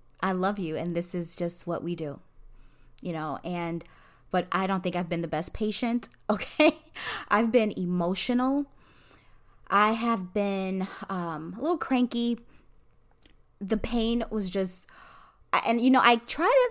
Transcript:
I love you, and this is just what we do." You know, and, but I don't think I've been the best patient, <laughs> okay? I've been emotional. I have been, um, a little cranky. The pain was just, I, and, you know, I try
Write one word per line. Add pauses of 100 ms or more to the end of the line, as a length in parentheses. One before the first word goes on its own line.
(200)
I
love
you,
and
this
is
just
what
we
do." (840)
You
know,
and, (460)
but
I
don't
think
I've
been
the
best
patient, (100)
<laughs>
okay? (560)
I've
been
emotional. (1000)
I
have
been, (200)
um,
a
little
cranky. (1200)
The
pain
was
just, (640)
I,
and,
you
know,
I
try (180)